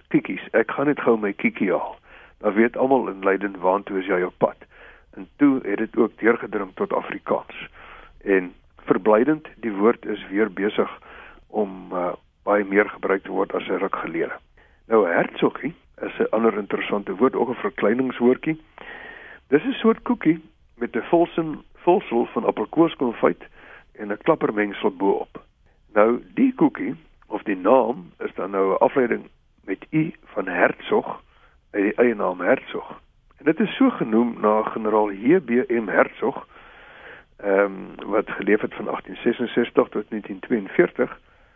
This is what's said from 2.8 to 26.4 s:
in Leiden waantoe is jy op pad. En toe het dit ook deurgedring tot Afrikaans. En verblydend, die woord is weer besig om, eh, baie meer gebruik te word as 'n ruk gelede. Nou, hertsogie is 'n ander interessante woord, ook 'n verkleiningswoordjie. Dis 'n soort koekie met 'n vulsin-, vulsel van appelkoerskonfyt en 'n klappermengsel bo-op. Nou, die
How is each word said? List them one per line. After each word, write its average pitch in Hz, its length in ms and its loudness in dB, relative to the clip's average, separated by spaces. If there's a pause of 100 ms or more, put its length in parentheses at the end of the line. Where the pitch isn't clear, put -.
in 95 160 -8
Leiden 98 360 0
waantoe 98 400 0
is 92 60 -4
jy 92 160 0
op 90 160 -2
pad. - 180 0 (580)
En 95 220 -16
toe 135 280 4
het 101 140 -4
dit 110 200 -4
ook 113 200 2
deurgedring 104 560 -2
tot 98 200 -4
Afrikaans. - 760 -6 (560)
En 92 300 0 (240)
verblydend, 131 800 2
die 117 160 -6
woord 104 340 0
is 98 240 -8
weer 101 240 0
besig 98 460 -2 (480)
om, 95 440 -6
eh, 90 220 -4 (300)
baie 104 200 2
meer 98 260 2
gebruik 95 340 -2
te - 80 -12
word 95 220 -2
as 92 140 -4
'n 92 100 -2
ruk 92 180 -4
gelede. - 380 -6 (540)
Nou, 110 200 4
hertsogie 123 640 -2 (280)
is 107 180 -8
'n 113 100 0
ander 113 240 2
interessante 101 600 -4
woord, 123 200 2
ook 117 140 0
'n 120 60 -6
verkleiningswoordjie. 123 1080 0 (840)
Dis 147 160 2
'n 269 80 -2
soort 226 300 2
koekie 165 400 0 (340)
met 120 200 -6
'n 113 60 -2
vulsin-, 165 640 0 (120)
vulsel 120 500 2
van 110 200 -4
appelkoerskonfyt 127 960 0 (480)
en 104 200 -10
'n 107 60 -6
klappermengsel 107 720 0
bo-op. 95 500 -2 (520)
Nou, 113 300 4 (100)
die 127 220 2